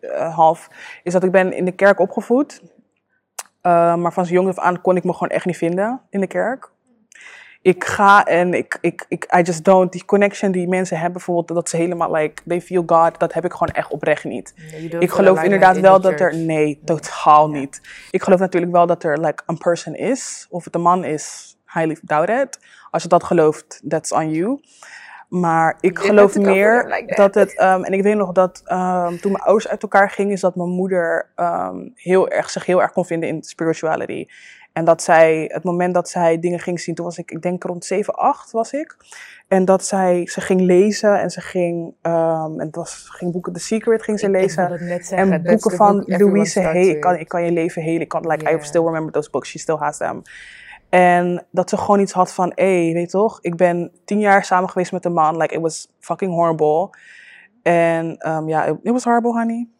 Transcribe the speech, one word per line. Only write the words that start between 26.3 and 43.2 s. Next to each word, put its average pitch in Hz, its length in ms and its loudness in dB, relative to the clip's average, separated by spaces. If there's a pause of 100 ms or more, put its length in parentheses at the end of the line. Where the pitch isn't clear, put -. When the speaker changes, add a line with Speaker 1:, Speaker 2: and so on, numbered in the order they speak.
Speaker 2:
have - 40 0
to 202 60 2
go 196 60 4
for 196 60 4
Speaker 1:
meer 214 240 4
Speaker 2:
them - 100 -6
like - 160 -6
that. - 100 -6
Speaker 1:
dat 202 180 4
het, 196 240 2
ehm, 185 240 2
en - 100 -6
ik 190 100 0
weet 208 140 2
nog 190 160 -2
dat, 185 320 0
ehm, 180 520 -2
toen 196 160 -4
mijn - 120 -4
ouders 208 240 2
uit - 140 -6
elkaar 202 280 0
gingen, 202 220 -2
is 190 80 -4
dat 180 160 0
mijn 175 120 -4
moeder, 180 680 -2
ehm, 170 600 -6
heel 185 340 0
erg, - 220 -4
zich - 160 -8
heel 180 160 2
erg - 100 0
kon 180 120 -2
vinden 165 240 -6
in 151 140 -6
spirituality. - 840 -6 (460)
En 165 120 -4
dat 165 180 2
zij, 160 500 4
het 160 120 -8
moment 180 300 -2
dat 175 140 0
zij 165 300 0
dingen 175 220 -4
ging 175 200 -6
zien, 170 140 -8
toen 170 100 -10
was 170 140 -10
ik, 175 120 -14
ik 160 120 -12
denk 180 220 -4
rond 175 200 -8
zeven, - 300 -4
acht - 380 -2
was 226 200 -4
ik. 302 240 -10 (520)
En 190 160 2
dat 190 200 2
zij, 180 440 0
ze - 120 -8
ging 185 200 0
lezen 190 600 2
en 180 100 -4
ze 175 100 -12
ging, 170 640 -4
ehm, 165 580 -2
en - 60 -8
het 156 100 -12
was, - 340 -14
ging 175 220 -8